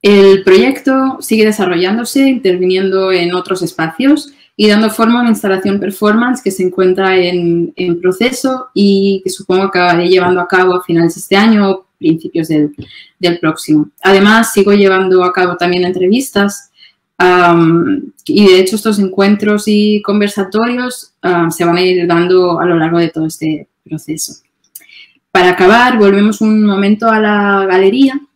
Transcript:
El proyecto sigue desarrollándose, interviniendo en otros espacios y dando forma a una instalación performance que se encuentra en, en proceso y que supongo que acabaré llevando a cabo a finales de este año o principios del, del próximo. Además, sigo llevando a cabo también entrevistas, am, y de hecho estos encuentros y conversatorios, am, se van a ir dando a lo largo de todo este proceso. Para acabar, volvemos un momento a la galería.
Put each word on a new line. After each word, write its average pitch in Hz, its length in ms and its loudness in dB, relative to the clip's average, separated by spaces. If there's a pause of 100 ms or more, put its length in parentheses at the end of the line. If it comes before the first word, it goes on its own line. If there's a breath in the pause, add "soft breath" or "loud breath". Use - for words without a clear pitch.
El 196 420 4
proyecto 262 760 0
sigue 214 260 0
desarrollándose, 214 800 -2
interviniendo 190 840 0
en 175 240 -2
otros 180 280 -6
espacios 247 680 -2 (240 loud breath)
y 214 140 0
dando 208 220 2
forma 226 280 0
a 247 40 0
una 233 80 0
instalación 202 500 -2
performance 214 640 -2
que 190 100 -4
se 190 100 -6
encuentra 185 540 0
en, 175 580 -2
en 175 260 -4
proceso 254 720 -4
y 196 520 0
que 190 60 -6
supongo 190 400 -2
que 185 100 -4
acabaré 175 280 0
llevando 180 320 2
a 175 60 -4
cabo 185 300 0
a 180 80 -6
finales 170 300 0
de 175 60 -14
este - 140 -4
año 208 360 2
o 190 160 -6 (120)
principios 160 500 -4
del, 151 240 -2 (460 loud breath)
del 170 220 -2
próximo. 156 480 -2 (140)
Además, 202 500 2
sigo 202 220 2
llevando 190 500 2
a 175 80 -2
cabo 180 240 -2
también 180 280 -2
entrevistas, 202 840 -2 (460 soft breath)
am, 170 960 2 (140)
y 208 220 4
de 185 120 6
hecho 190 160 -2
estos 208 220 -2
encuentros 202 680 0
y 208 360 0
conversatorios, 208 1200 -4
am, 170 280 0
se 170 140 -6
van 170 140 0
a - 20 -2
ir 180 260 0
dando 175 540 0
a 165 60 -2
lo 170 120 0
largo 165 200 0
de 170 100 0
todo 160 180 -6
este 156 400 -8 (160)
proceso. - 520 -12 (1000 loud breath)
Para 180 180 4
acabar, 226 480 2
volvemos 208 440 2
un 214 220 2
momento 208 440 0
a 220 100 2
la 202 480 0
galería. 226 540 2 (160)